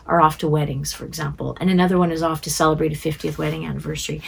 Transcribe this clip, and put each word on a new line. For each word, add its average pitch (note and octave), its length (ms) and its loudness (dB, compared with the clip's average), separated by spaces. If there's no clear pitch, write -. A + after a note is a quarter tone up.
are E3+ 160 4
off D#3 160 6
to D#3+ 100 -2
weddings, D3 460 0
for - 100 -12
example, D3 560 -6
and F3+ 100 2
another F3+ 280 4
one F3 120 4
is D#3+ 140 -2
off D#3+ 180 -2
to - 80 -8
celebrate D#3 440 2
a - 20 -4
fiftieth D#3 420 -4
wedding D#3+ 280 -4
anniversary. D3+ 640 -6